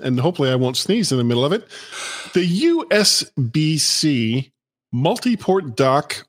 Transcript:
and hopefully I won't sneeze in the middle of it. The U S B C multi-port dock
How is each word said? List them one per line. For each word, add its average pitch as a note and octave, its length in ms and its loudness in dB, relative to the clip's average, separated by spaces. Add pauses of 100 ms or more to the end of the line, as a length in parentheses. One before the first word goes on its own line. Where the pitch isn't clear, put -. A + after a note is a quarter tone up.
and B2+ 160 0
hopefully D3 300 0
I C3 60 2
won't B2+ 240 0
sneeze G3+ 340 0
in C3 60 2
the A#2+ 60 2
middle A#2+ 200 2
of D3+ 80 2
it. A3+ 160 -4 (640)
The F3+ 140 2
U D#4+ 440 0
S G3+ 420 2
B D#3 440 0
C C3 760 0 (400)
multi-port F#3 840 0
dock C3+ 520 2